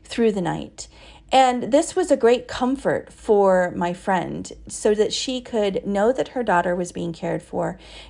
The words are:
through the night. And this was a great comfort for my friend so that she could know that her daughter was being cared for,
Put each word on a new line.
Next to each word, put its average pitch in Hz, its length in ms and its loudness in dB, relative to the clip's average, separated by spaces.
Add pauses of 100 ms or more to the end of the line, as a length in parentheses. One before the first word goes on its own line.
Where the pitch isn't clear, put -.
through 226 280 0
the 190 100 -4
night. 156 460 -6 (440)
And 247 400 4
this 311 240 2
was 349 160 2
a 277 40 6
great 240 320 2
comfort 247 640 -2
for 190 640 2
my 175 160 -2
friend 180 600 -4 (160)
so - 260 0
that 208 180 2
she 254 300 -6
could 208 420 -2
know 202 300 2
that - 160 -2
her 254 140 -6
daughter 180 320 0
was 180 160 -6
being 175 200 -6
cared 170 300 -6
for, 180 380 -6 (300)